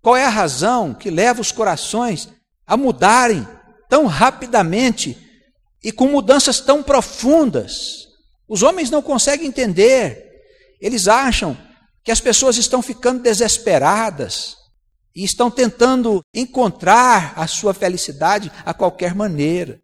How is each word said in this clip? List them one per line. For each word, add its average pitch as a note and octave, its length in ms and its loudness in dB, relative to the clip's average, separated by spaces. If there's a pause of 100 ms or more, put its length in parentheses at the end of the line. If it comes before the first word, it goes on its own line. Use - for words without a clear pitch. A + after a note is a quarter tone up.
Qual A#3+ 100 6
é C4 80 2
a C4+ 60 2
razão F#3+ 640 -2
que - 160 -10
leva A3 320 0
os - 100 -6
corações G#3+ 760 -4 (380)
a G3+ 100 0
mudarem A3+ 680 2 (460)
tão D4 160 4
rapidamente G#3+ 1120 0 (680)
e A3 80 -6
com B3 140 0
mudanças C4+ 540 2
tão C#4+ 240 0
profundas? B3+ 1200 0 (420)
Os G#3+ 140 -4
homens D#4 300 0
não D4+ 100 0
conseguem C#4+ 460 -2
entender. A3 760 2 (560)
Eles G#3 280 -4
acham A3 500 0 (460)
que A3+ 80 -4
as A3+ 100 0
pessoas B3 360 2
estão A#3+ 260 -2
ficando B3 400 -4
desesperadas F#3 1300 -2 (600)
e F3 80 -8
estão A#3+ 260 0
tentando A#3+ 720 0 (140)
encontrar A3+ 1000 2
a E3+ 120 -6
sua G3+ 260 -4
felicidade F3+ 760 -4 (120)
a E3 120 -8
qualquer F3+ 400 -4
maneira. E3+ 680 -4